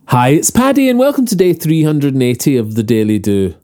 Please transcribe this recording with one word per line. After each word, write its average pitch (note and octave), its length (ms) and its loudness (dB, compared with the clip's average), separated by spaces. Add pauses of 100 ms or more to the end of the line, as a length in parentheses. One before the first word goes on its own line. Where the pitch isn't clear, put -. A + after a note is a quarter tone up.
(120)
Hi, B2 180 2
it's D#3 220 0
Paddy, C4 360 2
and B3 100 0
welcome C#4 280 0
to G#3+ 100 -4
day F3+ 160 2
three D#3+ 320 0
hundred C#3+ 300 0
and C3 100 0
eighty B2 320 0
of G#2+ 200 -4
The A2+ 60 0
Daily G#2+ 380 0
Do. G2 440 -2